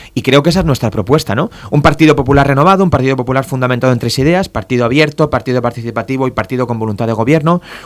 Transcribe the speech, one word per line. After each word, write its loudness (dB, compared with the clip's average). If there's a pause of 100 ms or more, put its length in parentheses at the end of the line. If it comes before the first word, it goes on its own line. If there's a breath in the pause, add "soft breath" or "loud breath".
(140 loud breath)
y -4
creo 2
que 2
esa 0
es 0
nuestra 0
propuesta, -2
¿no? -2 (220 loud breath)
Un 2
Partido 4
Popular 2
renovado, 2
un 2
Partido 0
Popular -2
fundamentado 0
en 0
tres -4
ideas, 0
partido -2
abierto, 0
partido -2
participativo -4
y -4
partido -4
con -4
voluntad -4
de 0
gobierno, 2 (240 loud breath)